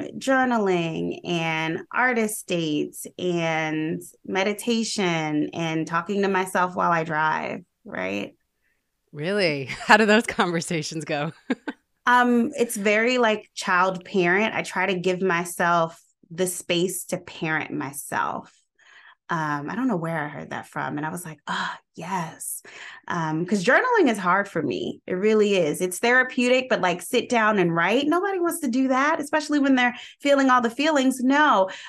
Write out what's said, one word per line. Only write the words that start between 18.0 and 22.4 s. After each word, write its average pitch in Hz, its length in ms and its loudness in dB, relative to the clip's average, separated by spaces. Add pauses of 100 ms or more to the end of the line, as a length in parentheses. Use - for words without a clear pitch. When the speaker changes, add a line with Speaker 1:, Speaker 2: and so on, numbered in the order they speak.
Speaker 1:
Um, 151 400 -4
I 175 60 -6
don't 254 120 -2
know 214 100 0
where 165 200 -4
I 147 100 -4
heard 151 220 -12
that 120 180 -10
from. 143 300 -6
And 147 80 -6
I 156 60 -4
was 175 140 -10
like, 156 120 -14 (100)
"Oh, 185 260 -6 (220)
yes." 170 680 -10 (440)